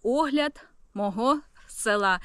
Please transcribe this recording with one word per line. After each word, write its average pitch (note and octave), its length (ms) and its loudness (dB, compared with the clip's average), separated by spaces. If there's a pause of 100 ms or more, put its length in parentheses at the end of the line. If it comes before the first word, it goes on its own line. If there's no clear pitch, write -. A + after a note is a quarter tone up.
огляд D4 640 0 (280)
мого G#3+ 460 0 (280)
села. G3+ 580 0